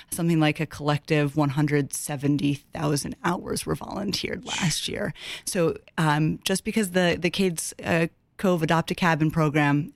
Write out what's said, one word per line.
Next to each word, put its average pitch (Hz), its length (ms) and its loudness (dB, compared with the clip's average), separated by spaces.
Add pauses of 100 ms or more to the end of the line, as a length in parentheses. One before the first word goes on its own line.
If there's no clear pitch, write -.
(120)
Something 170 260 2
like 151 220 4
a 156 60 -2
collective 147 720 0
one 147 140 2
hundred 143 420 2
seventy 143 640 0
thousand 151 720 -4
hours - 420 -4
were 156 80 -2
volunteered - 720 -6
last - 420 -2
year. - 240 -6 (320)
So, 170 320 0 (220)
um, 156 460 2
just 190 200 -2
because 214 280 -2
the, 175 280 2
the 202 100 0
Cades, 185 440 -2 (100)
uh, 170 220 2 (300)
Cove 180 260 2
Adopt 165 300 2
a - 20 -2
Cabin 156 380 2
program, 147 640 2